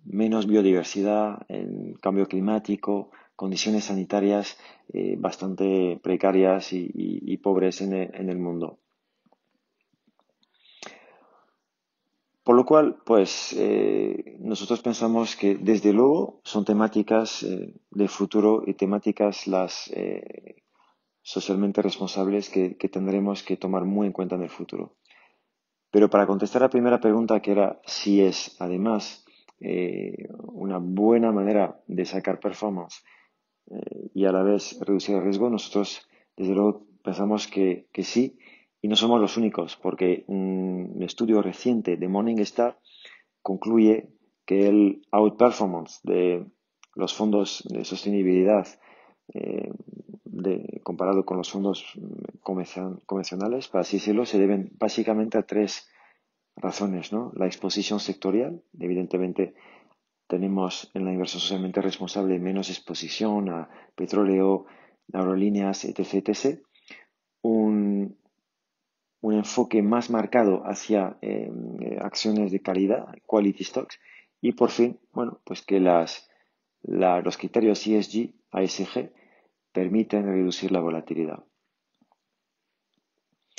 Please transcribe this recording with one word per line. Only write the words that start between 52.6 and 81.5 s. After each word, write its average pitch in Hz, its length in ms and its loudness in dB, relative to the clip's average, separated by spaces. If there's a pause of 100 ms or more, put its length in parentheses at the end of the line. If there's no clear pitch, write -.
convencionales, 98 640 -6
por 95 100 0
así 87 160 -2
decirlo, 107 300 0
se 107 120 0
deben 98 400 2
básicamente 110 600 0
a 101 60 2
tres 101 440 -2 (720)
razones, 95 560 -4
¿no? 117 240 -6
La 92 80 0
exposición 98 560 -4
sectorial, 117 600 -2 (160)
evidentemente 90 760 -2 (720)
tenemos 92 640 -2
en 95 120 -4
la 92 80 -2
inversión 90 260 -4
socialmente 92 400 -4
responsable 95 580 -2
menos 95 320 -4
exposición 101 800 -4
a 85 220 -8 (260)
petróleo, 95 680 2 (480)
aerolíneas, 98 720 0
etcétera, 98 480 -4
etcétera. 143 340 -4 (720)
Un, 104 760 0 (1040)
un 110 140 0
enfoque 107 460 2
más 117 280 2
marcado 107 560 2
hacia, 98 560 -2
eh, 110 280 -6 (520)
acciones 104 500 -2
de 98 100 -2
calidad, 95 440 0 (200)
quality 101 380 2
stocks, - 360 -8 (420)
y 120 100 2
por 120 180 4
fin, 120 300 0 (140)
bueno, 120 320 -6
pues - 160 -12
que 98 180 0
las, 87 500 2 (520)
la, 92 400 0
los 87 160 -4
criterios 107 500 0
E 107 120 2
S 98 120 -4
G, 113 220 -4 (180)
A 95 120 0
S 92 220 -4
G, - 260 -8 (600)
permiten 101 540 0
reducir 92 460 0
la 92 100 2
volatilidad. 82 600 -4 (2250)